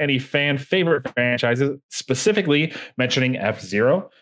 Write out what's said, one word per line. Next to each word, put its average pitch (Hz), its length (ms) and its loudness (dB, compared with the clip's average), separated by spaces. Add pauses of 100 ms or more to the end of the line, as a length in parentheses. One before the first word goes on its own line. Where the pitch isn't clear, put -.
any 139 180 0
fan 143 380 -2
favorite 165 560 0
franchises, 123 680 0 (100)
specifically 160 840 0 (240)
mentioning 127 400 0
F-Zero. 110 720 0 (120)